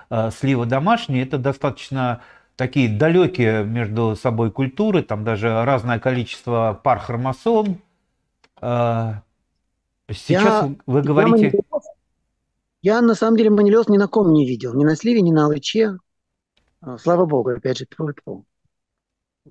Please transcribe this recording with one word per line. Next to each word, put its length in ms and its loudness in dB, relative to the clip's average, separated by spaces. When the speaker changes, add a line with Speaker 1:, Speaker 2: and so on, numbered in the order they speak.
Speaker 1:
э, 220 -2
слива 340 -2
домашняя — 560 -2
это 160 -4
достаточно 840 -6
такие 320 0
далекие 760 2
между 520 -4
собой 340 -2
культуры, 520 -2
там 220 -6
даже 400 -2
разное 360 0
количество 840 -4
пар 160 0
хромосом. 840 -2
Э, 540 -2
сейчас 480 2
Speaker 2:
Я, 20 0
Speaker 1:
вы, 140 -6
вы 160 0
Speaker 2:
я 0 -
Speaker 1:
говорите 240 2
Speaker 2:
манилиоз, 580 2
я 200 2
на 120 4
самом 220 2
деле 140 4
манилиоз 380 4
ни 100 4
на 100 2
ком 240 2
не 140 4
видел, 280 -6
ни 100 2
на 120 2
сливе, 260 2
ни 100 4
на 140 4
алыче. 520 -2
А, 180 -14
слава 280 0
богу, 240 -2
опять 280 -6
же, 80 -14
тьфу-тьфу. 580 -12